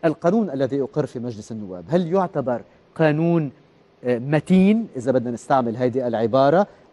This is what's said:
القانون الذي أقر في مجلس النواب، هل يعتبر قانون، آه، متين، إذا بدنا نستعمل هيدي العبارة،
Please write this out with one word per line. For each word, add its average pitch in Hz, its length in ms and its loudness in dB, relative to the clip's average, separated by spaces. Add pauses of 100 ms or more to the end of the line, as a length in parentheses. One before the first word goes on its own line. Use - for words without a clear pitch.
القانون 175 440 0
الذي 135 320 -2
أقر 135 240 -4
في 127 140 -12
مجلس 117 320 -10
النواب، 92 380 -12
هل 170 240 0
يعتبر 139 480 -2 (340)
قانون، 160 560 2 (520)
آه، 123 160 -2
متين، 185 680 2 (100)
إذا 123 140 -2
بدنا 123 200 0
نستعمل 120 440 0
هيدي 123 320 -2
العبارة، 135 600 2 (260)